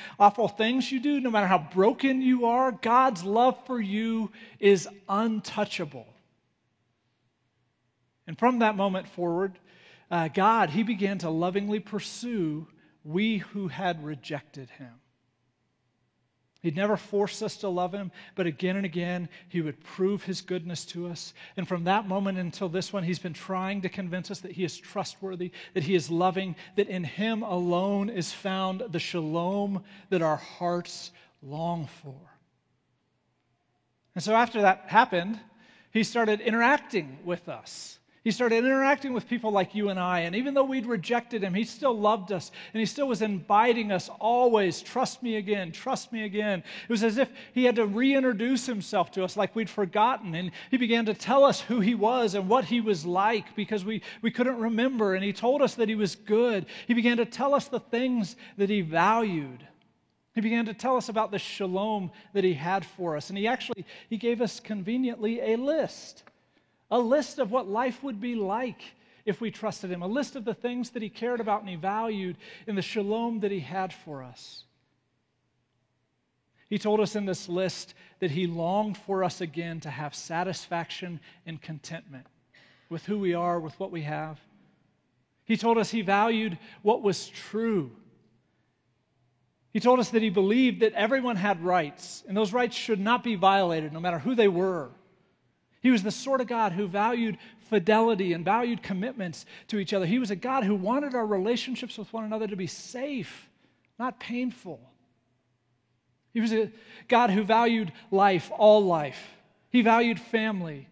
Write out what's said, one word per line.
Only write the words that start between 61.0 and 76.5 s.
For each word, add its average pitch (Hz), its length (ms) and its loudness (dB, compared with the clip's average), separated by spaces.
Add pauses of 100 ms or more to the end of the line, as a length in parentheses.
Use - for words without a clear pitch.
about 214 220 -2
the 196 80 -4
shalom 196 720 -4 (220)
that 196 100 2
he 185 100 4
had 180 320 -2
for 170 320 -6
us, 147 120 -10
and 196 100 -8
he 208 80 0
actually, 240 360 -4 (280)
he 226 60 -4
gave 233 240 -2
us - 180 -4
conveniently 226 800 -4
a 220 140 2
list. 269 680 -4 (720)
A 247 60 4
list 254 400 2
of 214 120 0
what 233 180 -2
life 233 340 -2
would 254 160 -8
be 240 160 -4
like 220 460 -4 (440)
if 208 140 -2
we 226 100 -4
trusted 190 400 -8
him, 175 120 -6
a 175 60 -6
list 247 280 -4
of 247 80 -10
the 214 100 -4
things 247 360 -6
that 240 120 -8
he 220 60 -6
cared 240 320 -4
about 214 220 -2
and 202 80 -12
he 180 80 -10
valued 196 580 -4 (320)
in 208 80 -6
the 190 60 0
shalom 220 580 -2
that 196 120 -2
he 190 100 -4
had 185 320 -6
for 139 300 -14
us. - 420 -20 (2000)